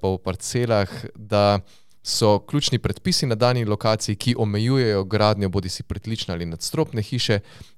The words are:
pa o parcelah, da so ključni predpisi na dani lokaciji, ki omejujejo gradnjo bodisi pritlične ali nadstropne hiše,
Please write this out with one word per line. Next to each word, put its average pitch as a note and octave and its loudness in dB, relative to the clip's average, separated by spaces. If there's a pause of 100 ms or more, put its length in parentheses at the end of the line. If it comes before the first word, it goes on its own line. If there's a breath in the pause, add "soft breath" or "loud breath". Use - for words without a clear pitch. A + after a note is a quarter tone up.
pa G2 -2
o F#2+ 0
parcelah, G#2+ -2 (260)
da G2+ 2 (460 soft breath)
so G#2 4
ključni C#3 -2
predpisi D3+ -2
na A#2 0
dani A#2+ 2
lokaciji, G#2+ 0
ki A#2+ 0
omejujejo A2 0
gradnjo G2+ 2
bodisi F2+ -4
pritlične G2+ -6
ali E2+ -4
nadstropne A#2 -4
hiše, A2+ 0 (380 loud breath)